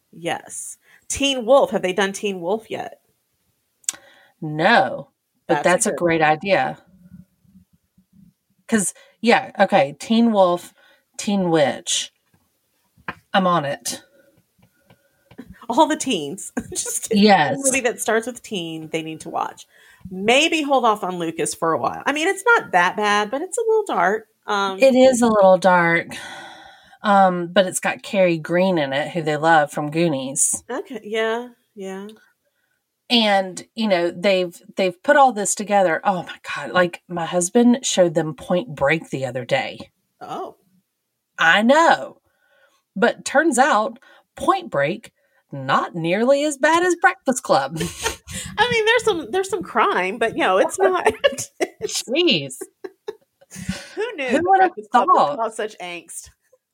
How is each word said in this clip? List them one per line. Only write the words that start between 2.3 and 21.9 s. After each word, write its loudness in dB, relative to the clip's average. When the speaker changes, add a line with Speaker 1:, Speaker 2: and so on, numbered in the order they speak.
Speaker 1:
Wolf -6
yet? -10
Speaker 2:
No, 0
but 0
Speaker 1:
That's 4
a 4
Speaker 2:
that's 2
a -2
Speaker 1:
good -6
Speaker 2:
great 0
Speaker 1:
one. 4
Speaker 2:
idea. 0
'Cause, -2
yeah, 2
okay, 2
Teen 2
Wolf, 2
Teen -2
Witch. -2
I'm 2
on 2
it. -8
Speaker 1:
All 4
the 0
teens. -6
<laughs> -14
Just -6
a 2
Speaker 2:
Yes. 6
Speaker 1:
movie 0
that -4
starts -2
with -12
teen -10
they -6
need -12
to -14
watch. -8
Maybe 0
hold 0
off 2
on -4
Lucas -4
for -2
a 0
while. -6